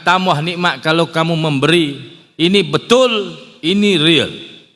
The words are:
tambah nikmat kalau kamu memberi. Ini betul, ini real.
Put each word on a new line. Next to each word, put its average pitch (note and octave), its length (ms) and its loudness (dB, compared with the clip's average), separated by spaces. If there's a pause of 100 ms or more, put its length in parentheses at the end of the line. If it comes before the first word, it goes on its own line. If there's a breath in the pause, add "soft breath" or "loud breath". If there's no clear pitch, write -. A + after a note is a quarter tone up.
tambah F3 400 2
nikmat E3+ 400 -4
kalau E3 240 0
kamu E3 320 -2
memberi. D3+ 560 0 (400)
Ini F3 320 2
betul, G#3+ 640 0 (320)
ini G3 320 2
real. D3+ 320 2 (480)